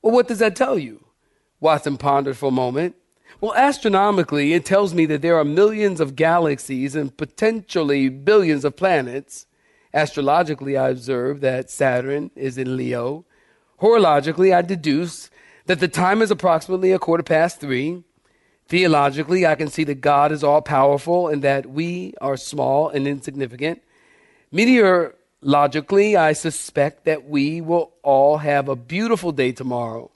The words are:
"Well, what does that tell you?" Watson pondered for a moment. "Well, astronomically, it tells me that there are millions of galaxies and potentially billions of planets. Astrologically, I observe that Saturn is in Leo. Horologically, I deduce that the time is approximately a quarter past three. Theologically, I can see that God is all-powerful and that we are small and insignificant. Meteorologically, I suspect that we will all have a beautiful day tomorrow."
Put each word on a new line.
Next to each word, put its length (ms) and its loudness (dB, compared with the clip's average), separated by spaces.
"Well, 120 2
what 140 2
does 100 -6
that 160 0
tell 240 -2
you?" 280 -12
Watson 400 0
pondered 380 0
for 140 -2
a 20 0
moment. 420 -2
"Well, 140 -4
astronomically, 1000 2
it 120 0
tells 300 0
me 120 2
that 160 -2
there 140 2
are 80 2
millions 560 2
of 140 -2
galaxies 800 0
and 220 -6
potentially 920 -2
billions 560 2
of 120 -2
planets. 680 -4
Astrologically, 840 -2
I 140 0
observe 500 -4
that 300 -2
Saturn 640 -2
is 240 -8
in 180 -6
Leo. 480 -6
Horologically, 760 4
I 60 6
deduce 680 -4
that 160 -2
the 80 0
time 320 2
is 100 2
approximately 640 0
a 60 2
quarter 240 0
past 380 0
three. 420 -4
Theologically, 800 2
I 80 4
can 140 -4
see 160 -4
that 180 -6
God 300 4
is 120 -4
all-powerful 840 2
and 120 -2
that 300 -2
we 500 -6
are 160 -4
small 540 -2
and 180 -4
insignificant. 720 -8
Meteorologically, 1600 2
I 200 4
suspect 720 -4
that 200 -2
we 360 -2
will 300 -2
all 360 4
have 300 -2
a 80 -2
beautiful 560 -4
day 180 0
tomorrow." 640 -8